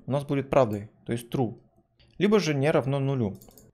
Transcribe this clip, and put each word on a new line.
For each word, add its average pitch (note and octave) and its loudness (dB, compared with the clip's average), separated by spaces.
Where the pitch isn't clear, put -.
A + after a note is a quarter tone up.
у - -6
нас C#3+ -2
будет C#3 -4
правдой, G#2+ 2
то - -6
есть A#2 -8
true. B2+ -4
Либо G#3 4
же D#3 0
не C#3 2
равно C#3 0
нулю. C3 -2